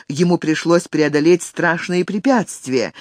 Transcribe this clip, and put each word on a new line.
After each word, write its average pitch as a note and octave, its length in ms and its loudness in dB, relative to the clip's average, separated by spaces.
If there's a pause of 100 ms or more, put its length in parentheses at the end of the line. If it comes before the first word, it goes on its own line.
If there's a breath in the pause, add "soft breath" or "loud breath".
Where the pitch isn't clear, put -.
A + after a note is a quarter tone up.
ему F3 280 0
пришлось D#3+ 520 0
преодолеть D3+ 540 2
страшные F3 600 -2
препятствия, F3 960 -2